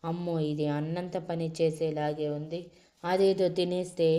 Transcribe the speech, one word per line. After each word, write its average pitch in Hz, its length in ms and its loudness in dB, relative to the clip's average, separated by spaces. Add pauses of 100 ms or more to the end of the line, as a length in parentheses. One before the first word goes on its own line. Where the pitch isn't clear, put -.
"అమ్మో, 170 360 -2
ఇది 151 280 0
అన్నంత 160 500 -2
పని 170 300 -4
చేసేలాగే 156 800 0
ఉంది. 156 320 -6 (420)
అదేదో 190 460 4
తినేస్తే 175 680 0